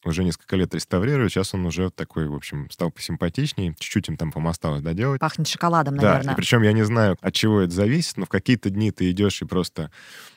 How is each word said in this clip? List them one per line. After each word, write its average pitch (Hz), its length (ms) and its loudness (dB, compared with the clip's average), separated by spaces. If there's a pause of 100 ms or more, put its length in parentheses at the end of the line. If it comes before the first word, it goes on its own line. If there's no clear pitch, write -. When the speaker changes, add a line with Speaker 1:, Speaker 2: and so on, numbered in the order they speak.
Speaker 1:
уже 85 200 0
несколько 87 320 -4
лет 92 180 0
реставрируют, 117 560 0
щас - 240 -2
он 92 100 -2
уже 87 240 -2
такой, 80 380 -6
в 73 80 -6
общем, 71 380 -10
стал 85 180 -4
посимпатичнее, 87 880 -4
чуть-чуть - 300 -4
им 80 80 -4
там 80 160 -4
помосталось 78 500 -4
доделать. 107 380 -2
Speaker 2:
Пахнет 156 260 -2
шоколадом, 170 500 0
Speaker 1:
Да, 196 180 6
Speaker 2:
наверное. 135 200 0
Speaker 1:
и - 20 -4
причем 120 280 4
я 107 80 6
не 110 100 4
знаю, 107 380 4
от 92 140 -2
чего 107 260 4
это 90 120 2
зависит, 110 440 0
но 95 100 -6
в - 20 -6
какие-то 107 420 0
дни 104 200 0
ты 90 220 0
идешь 98 300 0
и - 20 -8
просто, 82 480 -4 (440)